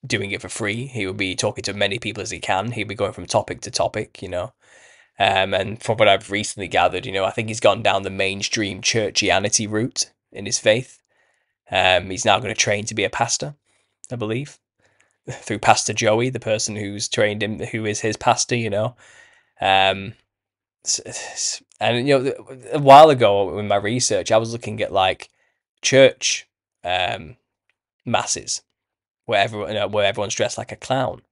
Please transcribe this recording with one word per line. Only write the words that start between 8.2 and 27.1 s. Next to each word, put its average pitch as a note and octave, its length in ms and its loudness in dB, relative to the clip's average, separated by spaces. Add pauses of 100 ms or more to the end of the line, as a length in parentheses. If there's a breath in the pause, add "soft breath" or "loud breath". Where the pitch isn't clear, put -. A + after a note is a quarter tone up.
churchianity G#2 880 0
route A2 420 -4 (200)
in G2 140 -10
his G2+ 120 -4
faith. A#2 440 0 (680)
Um, F#2 400 2
he's F#2+ 140 -6
now G2+ 160 4
gonna G#2+ 140 -6
train G#2 320 -2
to A2 80 -10
be G#2 100 -2
a F#2 60 -2
pastor, C#3+ 460 -4 (560)
I B2+ 40 -8
believe, A#2 420 -6 (480)
<laughs> - 240 -20
through G#2+ 300 -8
Pastor - 340 4
Joey, A#2 360 2
the B2 100 -8
person A2 360 -4
who's G2+ 320 -8
trained G#2+ 340 0
him, G#2 180 -4
who A2 260 -6
is G#2 140 -4
his A2 160 -2
pastor, - 400 0
you A2+ 140 -4
know. G#2+ 260 -2 (640 soft breath)
Um, F#2+ 540 2 (680)
s-, - 220 -4
s-, - 560 -10 (180)
and, A#2+ 280 0
you C#3 100 4
know, B2+ 60 0
th-, C3 380 -8 (100)
a D#3 80 -2
while D3 300 12
ago G2+ 480 4
in G#2 100 -6
my G2+ 80 2
research, G#2 560 0
I A2 60 6
was A2+ 140 -2
looking A2 300 -8
at, D#2+ 100 -6
like, F#2+ 360 0 (540)
church, - 680 4 (360)
um, F2+ 520 -4 (680)